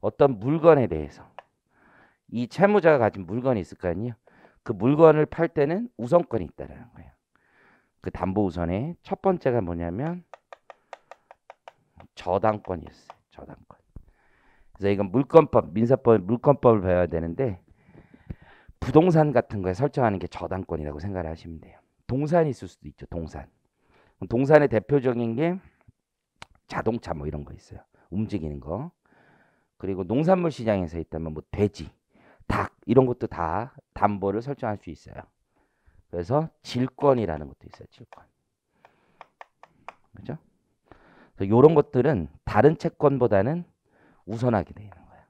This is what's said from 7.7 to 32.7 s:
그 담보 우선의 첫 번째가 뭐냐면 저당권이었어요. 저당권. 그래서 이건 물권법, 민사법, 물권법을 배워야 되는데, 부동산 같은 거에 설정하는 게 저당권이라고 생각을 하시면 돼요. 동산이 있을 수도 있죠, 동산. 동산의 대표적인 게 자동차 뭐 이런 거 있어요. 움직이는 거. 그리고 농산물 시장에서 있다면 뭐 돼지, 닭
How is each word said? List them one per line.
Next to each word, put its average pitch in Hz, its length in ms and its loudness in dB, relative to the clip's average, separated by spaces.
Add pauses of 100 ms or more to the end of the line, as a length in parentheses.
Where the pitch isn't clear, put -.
그 92 100 -10
담보 95 360 -2
우선의 90 560 -4
첫 - 200 -10
번째가 165 380 0
뭐냐면 92 640 -6 (1900)
저당권이었어요. 92 1000 -4 (140)
저당권. - 480 -20 (960)
그래서 98 160 -2
이건 98 240 -2
물권법, 131 600 4
민사법, 113 500 2
물권법을 120 580 2
배워야 90 260 0
되는데, 85 560 -6 (1160)
부동산 156 500 4
같은 117 320 -2
거에 92 100 -2
설정하는 117 460 0
게 85 80 -8
저당권이라고 82 720 -8
생각을 90 320 -8
하시면 82 300 -14
돼요. - 180 -20 (300)
동산이 151 420 0
있을 113 160 -10
수도 - 220 -18
있죠, - 180 -20
동산. 78 420 -12 (800)
동산의 139 380 6
대표적인 120 680 0
게 170 240 -2 (1080)
자동차 110 480 -6
뭐 73 140 -8
이런 73 160 -8
거 65 100 -18
있어요. - 240 -20 (320)
움직이는 90 480 -6
거. 90 320 -10 (840)
그리고 95 280 -6
농산물 160 480 0
시장에서 92 480 -2
있다면 80 340 -8
뭐 78 160 -10
돼지, 95 400 -4 (560)
닭 - 300 -4 (100)